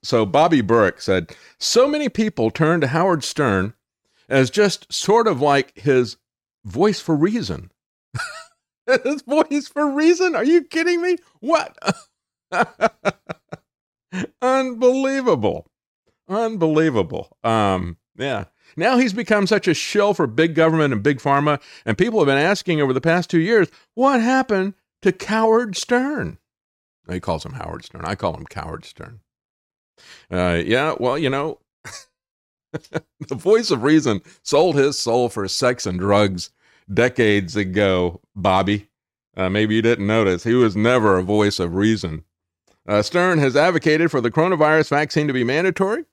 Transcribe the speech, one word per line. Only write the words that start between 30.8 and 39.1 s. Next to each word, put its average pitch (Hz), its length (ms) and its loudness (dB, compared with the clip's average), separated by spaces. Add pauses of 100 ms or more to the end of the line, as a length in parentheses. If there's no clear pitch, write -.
well, 123 200 -2
you 147 120 -2
know, 139 280 -6 (140)
<laughs> - 1000 -20
the - 600 -10
voice 220 360 2
of 123 120 -2
reason 131 380 2 (220)
sold 151 340 2
his 139 220 0
soul 120 300 0
for 101 200 -6
sex 123 380 -2
and 92 120 -4
drugs 98 520 0 (420)
decades 104 640 2
ago, 92 640 0 (140)
Bobby. 98 540 0 (480)